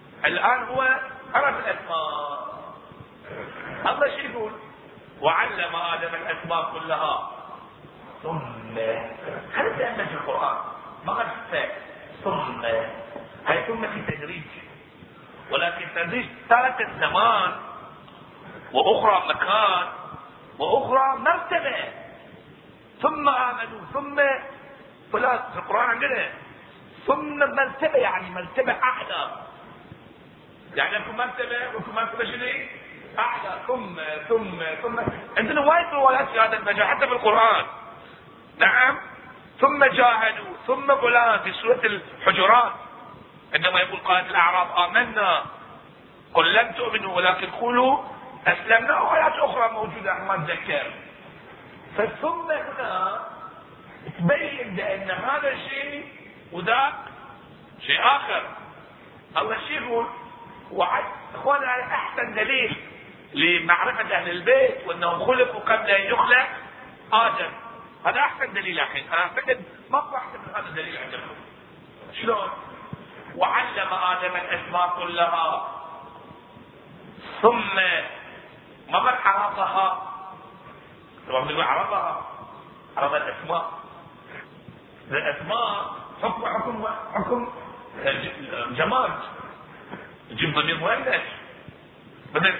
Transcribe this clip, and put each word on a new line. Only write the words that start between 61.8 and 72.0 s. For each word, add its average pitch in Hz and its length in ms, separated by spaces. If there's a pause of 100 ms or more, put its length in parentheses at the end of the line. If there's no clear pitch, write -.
أحسن 240 400
دليل 226 420 (580)
لمعرفة 175 800
أهل 175 140
البيت 233 560
وأنهم 170 400
خلقوا 247 340
قبل 214 300
أن 196 220
يخلق 254 360 (640)
آدم. 214 380 (560)
هذا 202 140
أحسن 269 320
دليل 190 280
الحين. 139 320
أنا 170 100
أعتقد 180 420 (260)
ما 269 80
أحسن - 400
من - 160
هذا 208 140
الدليل 156 280
عندكم. 127 380 (840)